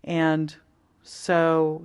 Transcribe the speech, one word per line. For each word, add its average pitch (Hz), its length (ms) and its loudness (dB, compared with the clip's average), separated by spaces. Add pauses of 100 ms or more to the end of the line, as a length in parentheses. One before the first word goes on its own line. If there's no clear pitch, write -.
And 160 500 0 (480)
so 160 840 0